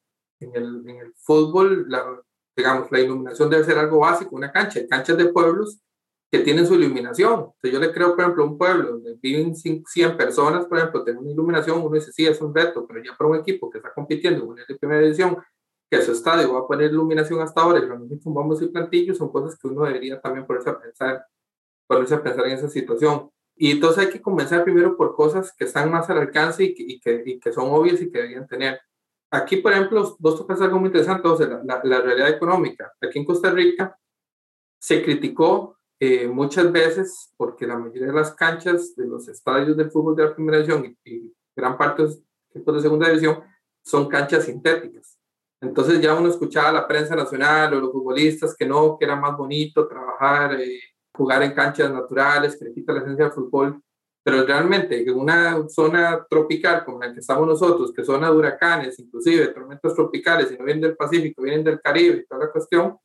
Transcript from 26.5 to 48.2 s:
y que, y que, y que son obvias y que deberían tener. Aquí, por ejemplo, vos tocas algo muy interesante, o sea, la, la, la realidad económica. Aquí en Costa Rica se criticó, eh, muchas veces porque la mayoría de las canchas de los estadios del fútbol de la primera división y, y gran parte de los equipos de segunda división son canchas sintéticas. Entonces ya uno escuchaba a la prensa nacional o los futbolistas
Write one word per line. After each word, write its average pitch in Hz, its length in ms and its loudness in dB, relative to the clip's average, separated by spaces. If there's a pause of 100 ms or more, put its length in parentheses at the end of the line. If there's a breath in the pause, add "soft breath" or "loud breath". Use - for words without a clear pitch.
y 185 100 0
que, - 80 -14
y 123 180 -12
que, 117 240 0
y 127 160 -8
que 117 120 -4
son 131 180 -2
obvias 170 320 2
y 165 80 -8
que - 80 -8
deberían 123 280 -8
tener. 131 320 -6 (540)
Aquí, - 260 0
por 185 140 2
ejemplo, 196 460 2
vos 156 180 2
tocas 180 240 -4
algo 190 200 2
muy 190 80 2
interesante, 175 400 0
o 160 80 4
sea, 151 100 2
la, 120 160 -6
la, 127 220 -6
la 127 160 2
realidad 127 300 2
económica. 160 720 -2
Aquí 135 200 -6
en 143 40 -4
Costa 175 280 0
Rica 180 440 0 (840)
se - 240 0
criticó, 147 720 0 (220)
eh, 127 260 2
muchas 143 460 0
veces 170 640 -2
porque 120 280 -6
la 120 140 -6
mayoría 123 300 -8
de 139 40 -4
las 151 220 0
canchas 170 600 -2
de 123 100 -6
los 120 220 -10
estadios 143 480 -2
del 156 160 -2
fútbol 156 240 0
de 156 80 2
la 151 100 0
primera 156 240 0
división 151 460 -2
y, 120 80 -18
y 117 200 -14 (240)
gran 127 220 -4
parte 151 240 0
de 151 60 2
los - 140 -10 (280)
equipos - 240 -2
de 147 80 -2
segunda 156 240 2
división 156 340 2 (440 loud breath)
son 143 240 0
canchas 143 380 0
sintéticas. - 720 -4 (460)
Entonces 151 380 2
ya 156 180 4
uno 170 100 2
escuchaba 156 420 0
a - 20 2
la - 160 -2
prensa 151 260 -2
nacional 147 600 0
o 135 60 0
los 131 120 -4
futbolistas 135 640 0